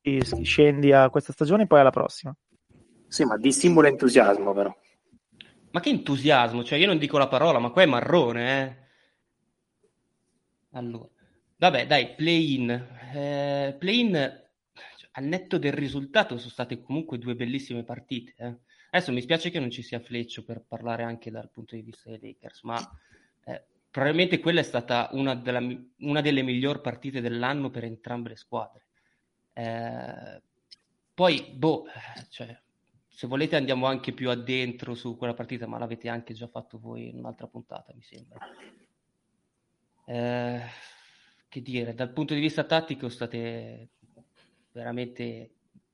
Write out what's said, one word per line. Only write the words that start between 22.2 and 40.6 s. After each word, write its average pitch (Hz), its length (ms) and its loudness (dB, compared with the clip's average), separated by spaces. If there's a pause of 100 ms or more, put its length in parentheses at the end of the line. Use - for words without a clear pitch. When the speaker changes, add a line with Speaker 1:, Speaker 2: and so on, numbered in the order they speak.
Speaker 3:
ma, 117 120 -8 (680)
eh, - 200 -14 (280)
probabilmente 165 480 0
quella 165 220 2
è - 20 -2
stata 120 480 -2
una 135 240 -2
della 123 240 -6
mi-, 123 400 -8
una 147 220 -2
delle 143 200 0
miglior 131 400 -2
partite 131 400 -8
dell'anno 123 480 -4
per 120 140 -10
entrambe 117 460 -10
le 113 60 -16
squadre. - 520 -12 (680)
Eh, 117 880 -10 (720)
poi, 175 400 0
boh, 143 320 0 (440)
cioè, 117 300 -18 (480)
se - 200 -12
volete 147 280 -2
andiamo 131 300 0
anche 135 260 -4
più 123 200 -4
addentro 123 640 -6
su 117 220 -10
quella 120 180 -6
partita, 117 320 -12
ma 113 100 -12
l'avete 117 320 -10
anche 117 240 -10
già 113 140 -16
fatto 117 320 -18
voi 117 300 -16
in 120 100 -18
un'altra 117 260 -16
puntata, - 480 -20
mi 120 80 -20
sembra. - 380 -20 (1700)
Eh, 120 560 -6 (840)